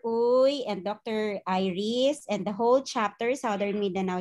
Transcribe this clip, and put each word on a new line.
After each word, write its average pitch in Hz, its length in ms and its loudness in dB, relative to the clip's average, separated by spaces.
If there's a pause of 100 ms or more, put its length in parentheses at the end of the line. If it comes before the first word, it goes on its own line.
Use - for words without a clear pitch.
Uy 247 640 2
and 196 160 -4
Doctor 214 640 -4
Iris 208 800 0
and 202 160 -2
the 202 80 -4
whole 240 320 2
chapter, 233 480 -2
Southern 202 480 -2
Mindanao 185 400 -2